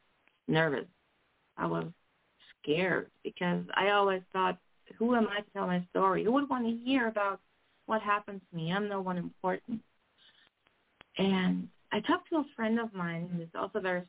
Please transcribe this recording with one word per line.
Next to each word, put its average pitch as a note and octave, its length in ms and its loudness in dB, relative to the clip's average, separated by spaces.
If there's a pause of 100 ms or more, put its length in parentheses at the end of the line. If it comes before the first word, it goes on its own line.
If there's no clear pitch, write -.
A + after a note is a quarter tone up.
(480)
nervous. D#3 380 2 (680)
I - 100 -2
was E3 200 -2 (720)
scared D#3+ 480 0 (140)
because F3 420 -2 (100)
I G3 160 2
always G3 300 4 (120)
thought, F#3 260 0 (400)
"Who A#3+ 160 2
am A3 140 4
I G#3 120 -4
to G#3 120 -10
tell G3 140 -4
my F3+ 240 0
story? F#3 340 2
Who G#3+ 80 2
would C#4 180 2
want B3 160 -2
to A#3 180 -2
hear B3+ 220 2
about G3+ 340 -2 (460)
what A3 160 0
happened G#3 380 -2 (100)
to E3+ 60 -8
me? D#3+ 160 -2
I'm G#3 160 0
no G3 120 -4
one F#3 160 -2
important." F#3 640 -4 (1400)
And F#3 500 2 (240)
I G#3+ 80 0
talked - 300 0
to E4 80 2
a C#4 60 2 (120)
friend A3+ 240 0
of A3+ 120 -6
mine F3 400 -4
who F3 100 -2
is E3 120 -12
also G3+ 260 -4
very F3+ 280 0